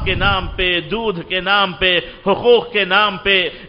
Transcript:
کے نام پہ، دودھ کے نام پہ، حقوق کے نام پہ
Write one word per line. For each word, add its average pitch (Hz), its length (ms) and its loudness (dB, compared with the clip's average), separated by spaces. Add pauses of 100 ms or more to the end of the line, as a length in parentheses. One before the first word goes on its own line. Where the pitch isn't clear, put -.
کے 185 100 0
نام 190 420 0
پہ، 180 240 0
دودھ 190 480 -4
کے 185 120 -2
نام 196 320 2
پہ، 180 260 0 (280)
حقوق 233 460 4
کے 208 120 0
نام 196 320 2
پہ 190 320 0 (200)